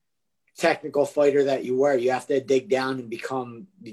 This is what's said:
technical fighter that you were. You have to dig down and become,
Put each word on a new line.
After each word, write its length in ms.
technical 480
fighter 380
that 220
you 100
were. 200
You 160
have 160
to 120
dig 300
down 300
and 100
become, 580